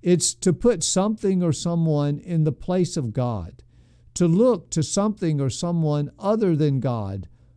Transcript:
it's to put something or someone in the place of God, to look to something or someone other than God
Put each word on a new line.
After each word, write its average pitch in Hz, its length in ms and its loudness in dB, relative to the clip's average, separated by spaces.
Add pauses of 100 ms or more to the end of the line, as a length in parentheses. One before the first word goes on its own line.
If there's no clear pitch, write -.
it's 175 320 2
to - 180 0
put 202 300 2
something 190 600 0
or 160 100 2
someone 156 640 0
in 165 260 -2
the 147 80 2
place 180 460 -2
of 117 160 -4
God, 113 480 -6 (540)
to 175 120 2
look 196 440 2
to 160 100 0
something 190 580 -2
or 135 120 0
someone 156 680 -2
other 202 380 0
than 143 240 2
God 101 480 -4 (300)